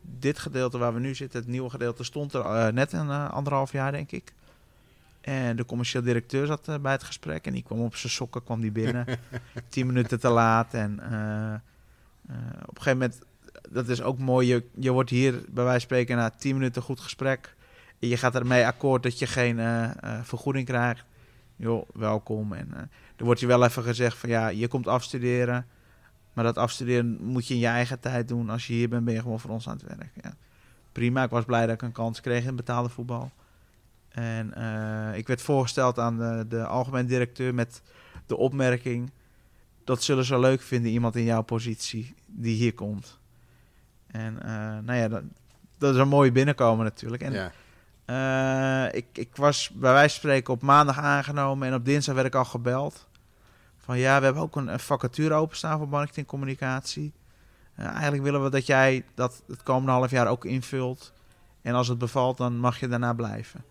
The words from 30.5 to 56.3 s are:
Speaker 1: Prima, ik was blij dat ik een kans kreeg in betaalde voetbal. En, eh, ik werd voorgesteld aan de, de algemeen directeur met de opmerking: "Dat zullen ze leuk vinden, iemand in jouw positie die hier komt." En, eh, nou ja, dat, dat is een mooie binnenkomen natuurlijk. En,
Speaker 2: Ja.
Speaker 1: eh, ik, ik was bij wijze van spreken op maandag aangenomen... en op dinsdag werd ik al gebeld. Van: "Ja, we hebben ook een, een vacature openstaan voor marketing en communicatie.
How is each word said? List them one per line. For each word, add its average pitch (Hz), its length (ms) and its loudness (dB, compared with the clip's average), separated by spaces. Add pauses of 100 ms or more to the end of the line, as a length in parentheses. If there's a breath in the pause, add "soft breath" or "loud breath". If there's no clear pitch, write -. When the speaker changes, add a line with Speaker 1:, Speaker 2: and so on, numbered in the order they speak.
Speaker 1:
Prima, 120 320 0
ik 120 60 -2
was 117 140 0
blij 117 220 2
dat 113 80 0
ik 110 80 -8
een 117 100 -8
kans 113 280 -6
kreeg 120 240 -2
in 131 120 -6
betaalde 120 320 -2
voetbal. 123 420 -8 (800 soft breath)
En, 113 460 -6
eh, 110 640 -6
ik 113 80 -8
werd 127 160 -2
voorgesteld 131 560 2
aan 117 200 0
de, 113 300 -2
de 113 180 -4
algemeen 127 400 -2
directeur 123 480 0
met 120 280 -4 (440 loud breath)
de 127 100 -2
opmerking: 127 760 0 (760 soft breath)
"Dat 127 180 0
zullen 131 220 2
ze 127 140 2
leuk 131 240 4
vinden, 117 280 0
iemand 117 260 0
in 117 80 2
jouw 113 180 2
positie 113 720 -6 (120)
die 117 300 -2
hier 113 180 2
komt." 104 440 -8 (880 soft breath)
En, 110 360 -10
eh, - 60 -10 (360)
nou 123 140 -2
ja, 113 100 2
dat, 110 140 -4 (560)
dat 139 160 4
is 127 60 6
een 139 80 6
mooie 139 240 8
binnenkomen 123 520 4
natuurlijk. 117 380 -6
En, 135 100 -4
Speaker 2:
Ja. 95 200 -4 (520 soft breath)
Speaker 1:
eh, 131 920 0
ik, 117 180 -4
ik - 240 -10
was 143 380 2
bij 127 180 6
wijze 143 180 10
van - 80 -8
spreken 135 360 2
op 120 80 -4
maandag 139 360 6
aangenomen... 139 680 0
en 131 60 0
op 123 100 -2
dinsdag 139 300 2
werd 131 120 4
ik 127 80 -2
al 127 100 4
gebeld. 127 600 -4 (720 soft breath)
Van: 123 200 -4
"Ja, 135 200 6
we 135 60 4
hebben 135 180 4
ook 156 140 -4
een, 135 120 -2
een 107 120 -4
vacature 151 540 0
openstaan 156 440 -2
voor 151 100 -6
marketing 143 280 -4
en 147 100 -8
communicatie. 135 840 -6 (600 soft breath)